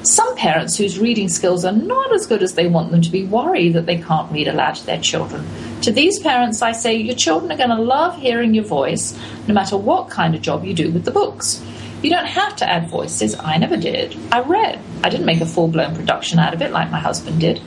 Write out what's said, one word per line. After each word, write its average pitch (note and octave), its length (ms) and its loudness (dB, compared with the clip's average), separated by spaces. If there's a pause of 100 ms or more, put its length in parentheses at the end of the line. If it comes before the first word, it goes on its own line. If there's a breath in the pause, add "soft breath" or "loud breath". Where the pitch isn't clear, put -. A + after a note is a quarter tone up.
Some - 320 2
parents E3 400 0
whose F#3+ 220 -2
reading G#3+ 320 2
skills F3+ 340 2
are F#3 80 2
not A#4+ 400 2
as G4+ 140 2
good A3 160 2
as - 120 0
they E3+ 120 2
want E3+ 240 2
them E3+ 100 6
to E3 100 2
be F#3+ 140 0
worry A3 460 2
that E3 160 2
they F3 100 0
can't D#3+ 340 -2
read D3+ 180 -2
aloud D3+ 260 0
to - 120 -12
their F3 140 -4
children. - 460 -4 (340 loud breath)
To - 100 2
these D4+ 280 2
parents, B3 420 0
I A#3 120 2
say, A3+ 220 0
"Your A3+ 200 -2
children E4+ 360 0
are D4+ 60 -4
gonna A#3+ 240 2
love D4+ 380 2
hearing A#3+ 360 2
your G#3+ 100 2
voice, C#3+ 500 -2 (340 loud breath)
no G#3+ 60 4
matter G3 240 2
what D4 320 0
kind E3 240 0
of D3+ 80 -6
job D#3 200 -2
you F#3 120 -4
do D#3+ 160 0
with E3+ 160 0
the - 40 2
books. - 520 -2 (400 loud breath)
You D4 80 0
don't E4+ 160 2
have G4 300 -2
to - 140 0
add E3+ 200 0
voices. - 500 -2
I D#3 160 -2
never D#4+ 220 2
did. - 360 -2 (160)
I A#3+ 100 4
read. F4+ 380 0 (240)
I F3+ 60 2
didn't F3 160 0
make E3 160 4
a D#3+ 60 0
full-blown E3 500 0
production - 420 0
out D3 140 2
of E3 80 -6
it C#4+ 100 -2
like - 200 -2
my D3 100 -4
husband D#3 400 -4
did. - 260 0